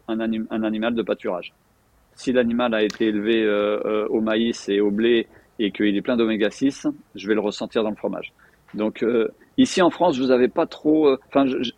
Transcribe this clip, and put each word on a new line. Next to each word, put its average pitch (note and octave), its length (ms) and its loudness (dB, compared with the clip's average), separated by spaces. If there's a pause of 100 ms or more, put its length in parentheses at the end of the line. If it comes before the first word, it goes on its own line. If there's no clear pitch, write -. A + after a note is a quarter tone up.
un A2+ 120 -4
anim-, A2+ 320 -4
un A2+ 120 -4
animal A2 300 -2
de A2+ 80 -2
pâturage. G2 520 -4 (600)
Si - 180 -4
l'animal A#2+ 400 0
a G#2+ 100 2
été G#2+ 240 0
élevé, A2 360 0
euh, G#2 420 0
euh, G#2+ 240 -2
au A#2 100 0
maïs A2 480 -2
et G2+ 140 2
au G#2 100 2
blé, A2+ 360 2 (300)
et G2+ 140 -2
qu'il G#2 240 0
est G2+ 60 -2
plein B2+ 160 -2
d'oméga A2 340 0
six, - 340 -2 (300)
je F#2+ 120 -12
vais A2 60 2
le G#2 60 2
ressentir G#2+ 440 -4
dans G#2+ 60 -2
le G#2 60 -6
fromage. F#2 380 -8 (400)
Donc, A2 300 -4
euh, A2+ 260 2 (280)
ici C3 240 4
en E3+ 80 6
France, E3+ 300 0
vous C3 120 2
avez B2 180 4
pas E3 160 0
trop, D3+ 420 2
euh, C3 120 2 (100)
enfin, C#3 180 2
je, B2+ 300 -4